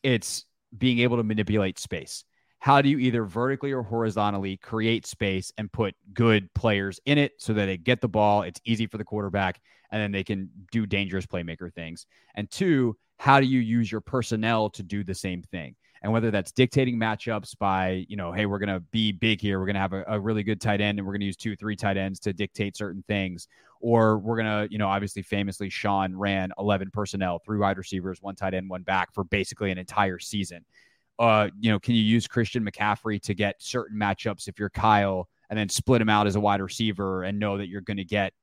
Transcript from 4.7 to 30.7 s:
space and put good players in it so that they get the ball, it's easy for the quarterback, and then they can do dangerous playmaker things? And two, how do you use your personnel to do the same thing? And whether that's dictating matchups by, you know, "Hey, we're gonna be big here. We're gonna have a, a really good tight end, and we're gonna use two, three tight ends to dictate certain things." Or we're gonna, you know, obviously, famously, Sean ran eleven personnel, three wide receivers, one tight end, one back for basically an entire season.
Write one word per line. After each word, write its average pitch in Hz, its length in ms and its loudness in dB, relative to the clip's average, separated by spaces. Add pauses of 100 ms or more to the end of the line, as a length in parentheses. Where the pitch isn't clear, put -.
space 95 500 -2
and 104 160 -8
put 104 220 -2 (180)
good 107 400 4
players 98 540 0
in 143 100 4
it 143 220 2
so - 160 -2
that 104 120 2
they 95 120 -2
get 120 240 2
the 120 60 0
ball, 104 340 4
it's 87 240 -8
easy 113 200 0
for 107 120 -10
the 90 60 -6
quarterback, 98 580 -2 (280)
and 107 120 -2
then 101 100 -2
they 98 120 -2
can 95 260 -4 (220)
do 113 120 0
dangerous 95 400 -2
playmaker 85 480 -8
things? 82 320 -12 (300)
And 104 160 -8
two, 135 460 2 (200)
how 139 240 6
do 135 60 4
you 131 140 2
use 113 300 2
your 107 120 -4
personnel 110 680 0
to - 120 -14
do 98 220 -4
the 92 100 -6
same 90 280 -6
thing? 80 320 -12 (280)
And 107 100 0
whether 113 180 2
that's 98 220 -2
dictating 127 440 2
matchups 110 640 -4
by, 95 500 0
you 101 80 -10
know, 87 140 -6
"Hey, 104 160 -2
we're 98 140 -4
gonna 98 180 -2
be 107 320 -2
big 104 300 0
here. 101 180 -2
We're 95 80 -2
gonna 101 140 0
have 95 140 -2
a, 95 120 -6
a 107 140 -2
really 107 240 -2
good 104 160 -2
tight 104 200 0
end, 104 180 0
and 98 80 -6
we're 98 80 -6
gonna 104 100 -2
use 95 120 -4
two, 107 200 -6
three 104 180 -6
tight 98 220 0
ends 95 240 -4
to 101 120 -4
dictate 98 440 -4
certain 95 320 -8
things." 95 400 -4 (320)
Or 113 380 6
we're 113 180 -2
gonna, 107 340 0
you 107 80 -6
know, 104 100 0
obviously, 98 340 -2
famously, 101 480 -4
Sean 95 460 -2
ran 95 400 0
eleven 98 360 0
personnel, 95 480 -2
three 107 180 -4
wide 98 200 2
receivers, 92 440 -8
one 98 140 -10
tight 95 180 -4
end, 92 140 -4
one 92 140 -8
back 92 300 0
for 98 120 -4
basically 98 480 -2
an 90 60 -4
entire 92 420 -2
season. 90 440 -6 (540)